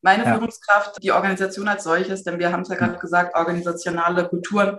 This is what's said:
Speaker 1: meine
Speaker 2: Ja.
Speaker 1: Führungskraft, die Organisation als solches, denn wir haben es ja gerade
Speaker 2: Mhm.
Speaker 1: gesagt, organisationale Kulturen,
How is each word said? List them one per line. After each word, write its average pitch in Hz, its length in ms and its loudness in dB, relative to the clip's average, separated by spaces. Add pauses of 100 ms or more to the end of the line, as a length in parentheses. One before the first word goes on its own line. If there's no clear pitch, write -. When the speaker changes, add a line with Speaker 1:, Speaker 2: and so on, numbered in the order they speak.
Speaker 1:
meine 202 220 4
Speaker 2:
Ja. 233 120 4
Speaker 1:
Führungskraft, 208 680 0
die 185 80 0
Organisation 190 560 0
als 202 160 -2
solches, 185 400 0
denn 170 160 -6
wir 175 120 2
haben 180 100 -2
es 185 80 -8
ja 185 60 -4
gerade - 180 0
Speaker 2:
Mhm. - 60 -12
Speaker 1:
gesagt, 175 360 0
organisationale 175 920 0
Kulturen, 202 520 0